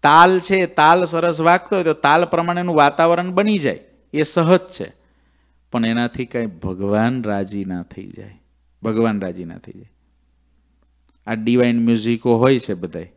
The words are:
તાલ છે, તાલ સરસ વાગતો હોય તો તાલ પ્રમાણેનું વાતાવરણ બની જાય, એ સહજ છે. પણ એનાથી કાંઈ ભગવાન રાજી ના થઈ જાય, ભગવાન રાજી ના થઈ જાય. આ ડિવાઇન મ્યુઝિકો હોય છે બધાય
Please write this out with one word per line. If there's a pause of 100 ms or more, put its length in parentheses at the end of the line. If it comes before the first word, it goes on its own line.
તાલ
છે, (140)
તાલ
સરસ
વાગતો
હોય
તો
તાલ
પ્રમાણેનું
વાતાવરણ
બની
જાય, (320)
એ
સહજ
છે. (840)
પણ
એનાથી
કાંઈ
ભગવાન
રાજી
ના
થઈ
જાય, (460)
ભગવાન
રાજી
ના
થઈ
જાય. (1400)
આ
ડિવાઇન
મ્યુઝિકો
હોય
છે
બધાય